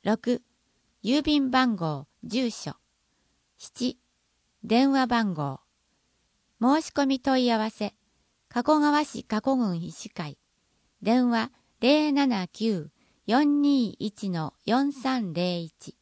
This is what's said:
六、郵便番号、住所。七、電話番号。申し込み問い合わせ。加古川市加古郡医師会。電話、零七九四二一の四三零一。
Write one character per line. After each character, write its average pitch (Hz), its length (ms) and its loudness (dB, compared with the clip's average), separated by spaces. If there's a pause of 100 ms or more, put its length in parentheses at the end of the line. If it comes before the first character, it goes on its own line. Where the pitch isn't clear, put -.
六、 226 400 -2 (600)
郵 269 200 0
便 285 280 2
番 254 260 2
号、 156 300 -4 (180)
住 233 260 -2
所。 - 260 -12 (840)
七、 - 400 -8 (640)
電 240 280 4
話 269 140 2
番 226 280 0
号。 139 260 -6 (1000)
申 269 200 4
し - 80 -10
込 285 180 0
み 269 140 0
問 262 240 2
い 240 80 2
合 226 60 2
わ 214 120 -2
せ。 - 240 -8 (540)
加 240 140 -4
古 302 180 4
川 294 240 4
市 - 200 -8
加 214 160 -2
古 262 160 0
郡 190 260 -2
医 160 100 -8
師 - 160 -16
会。 151 300 -10 (640)
電 247 260 2
話、 233 240 -2 (280)
零 302 320 4
七 254 360 0
九 185 420 -4 (360)
四 294 340 2
二 277 380 2
一 202 320 -6
の 165 240 -4 (100)
四 269 280 0
三 247 420 -4
零 175 280 -2
一。 - 400 -16